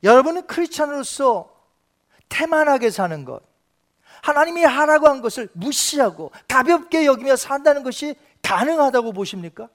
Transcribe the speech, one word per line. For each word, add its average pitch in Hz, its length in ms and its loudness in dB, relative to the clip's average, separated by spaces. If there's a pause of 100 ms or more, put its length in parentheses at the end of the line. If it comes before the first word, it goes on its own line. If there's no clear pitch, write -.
여러분은 285 440 4
크리스찬으로서 285 1000 -4 (800)
태만하게 294 600 0
사는 170 340 -6
것, 123 180 -14 (800)
하나님이 330 420 0
하라고 302 440 4
한 269 140 2
것을 233 320 -8
무시하고 208 800 -4 (160)
가볍게 311 580 2
여기며 262 300 2
산다는 285 480 0
것이 285 320 -8 (260)
가능하다고 247 720 0
보십니까? 190 600 -10